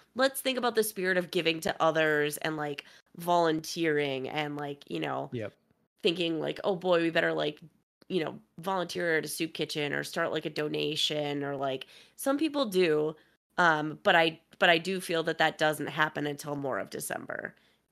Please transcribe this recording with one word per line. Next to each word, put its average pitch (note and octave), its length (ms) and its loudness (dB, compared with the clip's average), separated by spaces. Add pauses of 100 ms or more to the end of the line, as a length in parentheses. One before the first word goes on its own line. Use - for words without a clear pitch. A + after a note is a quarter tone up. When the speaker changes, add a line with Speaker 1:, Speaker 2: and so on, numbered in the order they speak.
(140)
Speaker 1:
"Let's C4 260 0
think C4 160 -2
about A#3+ 180 0
the A3+ 80 4
spirit F#3 360 0
of F3+ 120 -2
giving E3 300 2
to F#3+ 220 -2
others D3+ 560 2
and, D#3 180 -4
like, D3 280 -6 (320)
volunteering," D#3+ 1120 0
and, D3 260 -4
like, C#3+ 320 -8
you D#3+ 120 -6
know, C#3 320 -4
Speaker 2:
Yep. G#2+ 200 -6 (500)
Speaker 1:
thinking, E3+ 380 0
like, D3 240 -4
"Oh G#3 100 2
boy, F3 280 2
we E3 80 2
better, E3 240 2
like, D3+ 260 -2 (480)
you F3 160 0
know, - 160 -8 (200)
volunteer F3 580 0
at D3+ 80 -2
a - 20 -8
soup D#3+ 240 -4
kitchen D3 400 -4
or C#3+ 100 -2
start, E3 300 -4
like, D#3 140 -2
a D#3+ 40 -6
donation," D3+ 920 -2
or, C#3+ 100 -4
like, C3+ 320 -4 (300)
some C#4 220 0
people C#4+ 260 0
do, D#3+ 500 2 (440)
um, D#3 460 4
but F#3+ 120 6
I, E3 240 2 (180)
but F3+ 120 6
I E3+ 80 6
do F3+ 240 -4
feel E3 220 -2
that D#3+ 120 -2
that D#3 220 2
doesn't D3+ 300 2
happen D3 380 0
until D3 300 -6
more C3+ 220 -2
of G2 100 -6
December. - 680 -8 (360)